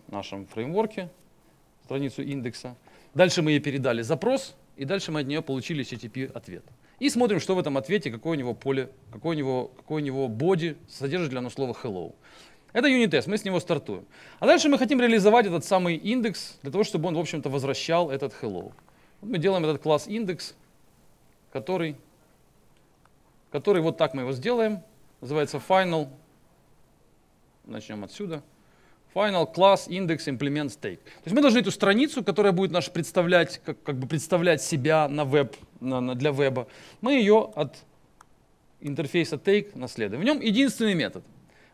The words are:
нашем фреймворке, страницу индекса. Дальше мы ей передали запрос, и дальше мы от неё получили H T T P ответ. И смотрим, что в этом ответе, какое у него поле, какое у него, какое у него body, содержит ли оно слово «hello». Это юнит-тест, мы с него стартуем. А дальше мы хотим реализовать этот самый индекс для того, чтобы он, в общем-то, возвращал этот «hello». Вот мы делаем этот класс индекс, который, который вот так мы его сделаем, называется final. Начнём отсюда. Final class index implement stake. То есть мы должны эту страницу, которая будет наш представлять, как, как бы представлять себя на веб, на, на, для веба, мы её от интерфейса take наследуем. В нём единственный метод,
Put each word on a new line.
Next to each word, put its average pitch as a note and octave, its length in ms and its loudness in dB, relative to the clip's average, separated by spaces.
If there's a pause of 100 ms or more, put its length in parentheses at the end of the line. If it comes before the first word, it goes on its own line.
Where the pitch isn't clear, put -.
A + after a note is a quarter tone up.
нашем G2 380 -10
фреймворке, F3+ 640 -6 (760)
страницу C#3 380 -6
индекса. B2 520 -10 (400)
Дальше F3 280 4
мы D3+ 100 4
ей C#3+ 80 4
передали C3 420 -2
запрос, G3+ 540 -2 (200)
и C#3 80 -8
дальше F3+ 280 -4
мы D3+ 80 -2
от C3+ 60 -4
неё D3 160 -4
получили C#3 400 -4
H - 80 -10
T B2 60 -10
T A2+ 120 -12
P C3 160 -10 (100)
ответ. F2+ 300 -14 (360)
И C4+ 100 0
смотрим, A#3 280 2
что F#3 160 -2
в F#3 40 0
этом D3+ 180 -2
ответе, C#3+ 340 -2
какое A2+ 220 -6
у D3 80 -2
него B2 140 -4
поле, C3+ 360 -4 (220)
какое D#3+ 240 -4
у - 20 -4
него, C3 380 -2
какое D3+ 260 -6
у - 20 -4
него C3+ 220 -2
body, D#3 500 0 (120)
содержит C#3 440 -4
ли C3 60 -6
оно B2 120 -6
слово B2 320 -4
«hello». F#2 320 -8 (580)
Это B3 160 4
юнит-тест, G3 400 4
мы G#3 80 -2
с G#3 80 -4
него F#3 160 0
стартуем. A#2+ 440 -4 (360)
А G3+ 60 0
дальше D#4+ 220 6
мы C#4+ 100 4
хотим B3+ 220 2
реализовать A3+ 460 6
этот E3+ 180 -2
самый F3+ 320 2
индекс A3 680 -4
для C#3 100 -10
того, G3+ 120 2
чтобы E3+ 240 -4
он, E3+ 60 -2
в D3+ 40 -2
общем-то, D#3 320 -4
возвращал C#3 600 0
этот C3+ 320 -6
«hello». F#2+ 300 -8 (480)
Вот G#3 100 -10
мы G3+ 80 -2
делаем F3 260 2
этот D3+ 160 -2
класс D3+ 280 0
индекс, G3+ 460 -8 (1000)
который, D#3+ 440 -4 (1600)
который F3 300 2
вот D#3+ 140 0
так D#3 180 0
мы C3+ 80 -4
его B2+ 100 -4
сделаем, G#3+ 480 -2 (400)
называется D3 380 -4
final. E3+ 500 2 (1600)
Начнём G#2+ 380 -12
отсюда. D#3+ 400 -10 (720)
Final F#3+ 380 2
class F#3+ 360 6
index E3+ 380 -2
implement C#3+ 420 -2
stake. G2 360 -10
То - 200 -20
есть E3+ 100 -4
мы C#4+ 80 6
должны B3+ 160 6
эту G3 120 0
страницу, A3 520 2
которая G3+ 300 4
будет F3+ 180 2
наш E3 200 -2
представлять, F3 720 2
как, - 180 -10
как C#3 160 -6
бы B2+ 80 -6
представлять E3 560 2
себя D#3 460 2
на D3 160 -2
веб, C#3 320 2 (240)
на, B2+ 200 -2
на, B2+ 140 -4
для C#3 160 0
веба, C3 360 0 (340)
мы C4 140 0
её A3 420 6
от D3+ 200 -4 (1040)
интерфейса D3+ 560 -2
take G3+ 400 0
наследуем. A#2+ 460 -6
В - 20 -2
нём C#4+ 160 2
единственный A3 540 2
метод, G#2 300 -4 (500)